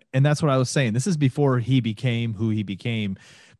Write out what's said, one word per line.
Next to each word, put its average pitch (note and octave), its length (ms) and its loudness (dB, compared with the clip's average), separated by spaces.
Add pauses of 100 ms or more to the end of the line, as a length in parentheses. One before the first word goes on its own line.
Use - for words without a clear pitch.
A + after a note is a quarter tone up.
(140)
and C3+ 120 4
that's D3 160 2
what D3+ 100 2
I C3 60 2
was B2+ 120 0
saying. B2 240 0
This B2 140 -2
is F3 100 0
before C#3 420 2
he B2+ 220 2
became A#2 520 -2
who A2 160 -2
he G#2+ 140 -2
became, G2+ 540 -4 (420)